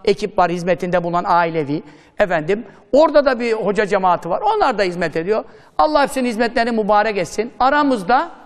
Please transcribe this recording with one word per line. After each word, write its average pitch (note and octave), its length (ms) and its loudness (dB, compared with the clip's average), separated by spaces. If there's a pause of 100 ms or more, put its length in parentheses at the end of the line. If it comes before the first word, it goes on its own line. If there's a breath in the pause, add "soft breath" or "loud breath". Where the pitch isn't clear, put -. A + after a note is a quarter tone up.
ekip G3+ 340 -2
var, F3 120 4
hizmetinde F3 540 -2
bulunan F3 220 -2
ailevi. E3 560 0 (360 loud breath)
Efendim, F#3 480 -2 (260 loud breath)
orada D4 320 4
da C4 160 0
bir A#3 120 -2
hoca G#3+ 340 -2
cemaati F3 440 0
var. F#3+ 100 -4
Onlar G4+ 380 0
da G#3 40 0
hizmet F3 340 -4
ediyor. G3 280 -2 (340 loud breath)
Allah D4+ 240 4
hepsinin C4 260 -2
hizmetlerini A#3 420 -2
mübarek G#3+ 480 0
etsin. G#3+ 400 -4
Aramızda C4+ 680 2 (180)